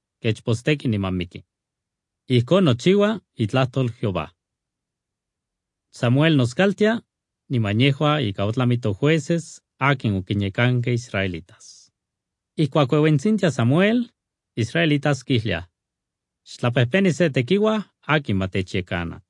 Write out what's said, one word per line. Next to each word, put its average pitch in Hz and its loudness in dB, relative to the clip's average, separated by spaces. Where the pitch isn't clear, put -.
kechposteki 123 -2
niman 98 -2
miki. 90 -8
Ijkon 160 4
nochiua 185 2
itlajtol 127 -2
Jehová. 87 -4
Samuel 143 2
noskaltia, 190 2
niman 110 0
yejua 143 2
ika 101 -4
otlamito 120 0
jueces 160 0
akin 135 0
okinyekanke 117 -2
israelitas. 98 -6
Ijkuak 147 2
ueuentsintia 156 2
Samuel, 165 2
israelitas 147 0
kijlia: 104 -2
"Xtlapejpeni 131 0
se 165 0
tekiua 196 0
akin 143 0
matechyekana." 92 -4